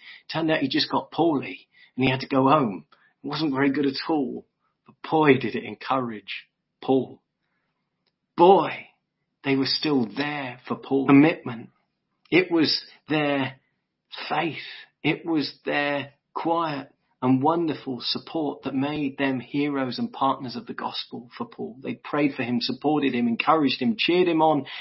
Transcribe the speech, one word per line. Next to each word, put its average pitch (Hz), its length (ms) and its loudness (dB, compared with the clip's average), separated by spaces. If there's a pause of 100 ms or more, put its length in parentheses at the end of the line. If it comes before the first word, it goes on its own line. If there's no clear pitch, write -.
(320)
turned 160 200 -2
out 151 80 2
he 139 100 -2
just 151 200 -2
got - 220 -4
poorly 151 560 -2 (300)
and 127 80 2
he 131 60 2
had 131 100 -2
to 147 60 -10
go 135 200 2
home. 120 380 2 (380)
It 139 40 -10
wasn't 147 280 -2
very 139 160 2
good 143 160 0
at 135 80 -2 (120)
all. 139 380 -4 (400)
But - 100 -20 (140)
boy, 151 240 6
did 120 220 -4
it 110 100 -8
encourage 120 800 -6 (360)
Paul. - 400 0 (1160)
Boy, 175 500 6 (560)
they 135 140 2
were 135 80 2
still 135 400 0 (100)
there 139 520 -6
for 120 80 -6
Paul. 135 320 -2
Commitment. 139 640 4 (580)
It 180 220 2
was 165 340 0 (240)
their 143 460 -2 (760)
faith. 156 260 -4 (480)
It 156 220 -2
was 160 400 -2
their 143 460 -2 (240)
quiet 160 540 -2 (320)
and 127 200 4
wonderful 151 600 0
support - 600 -6
that 139 120 -6
made 143 420 -2
them 135 220 0
heroes 139 580 -2
and 117 140 -4
partners 131 440 -2
of 117 120 -12
the 123 60 -10
gospel 120 600 -10
for 120 100 -8
Paul. 117 360 -12
They 123 140 -8
prayed 147 400 0
for 127 80 -4
him, 120 180 0
supported 143 540 0
him, 120 120 2
encouraged 139 540 2
him, 117 160 2
cheered 180 300 4
him 160 140 2
on, 151 240 4 (160)